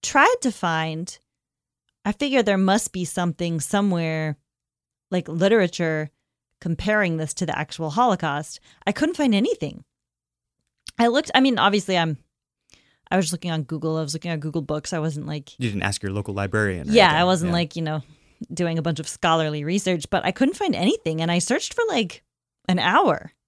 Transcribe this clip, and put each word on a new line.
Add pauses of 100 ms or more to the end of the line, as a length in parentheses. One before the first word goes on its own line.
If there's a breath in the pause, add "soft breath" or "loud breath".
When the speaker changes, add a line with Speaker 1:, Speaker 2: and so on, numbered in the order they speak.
Speaker 1:
tried
to
find, (840)
I
figured
there
must
be
something
somewhere, (760)
like,
literature (520)
comparing
this
to
the
actual
Holocaust. (280 soft breath)
I
couldn't
find
anything. (1120)
I
looked,
I
mean,
obviously
I'm, (920 soft breath)
I
was
just
looking
on
Google.
I
was
looking
at
Google
Books.
I
wasn't,
like,
Speaker 2:
You
didn't
ask
your
local
librarian
or
Speaker 1:
Yeah,
Speaker 2:
anything.
Speaker 1:
I
wasn't
Speaker 2:
Yeah.
Speaker 1:
like,
you
know, (520 soft breath)
doing
a
bunch
of
scholarly
research,
but
I
couldn't
find
anything.
And
I
searched
for,
like, (440)
an
hour. (140)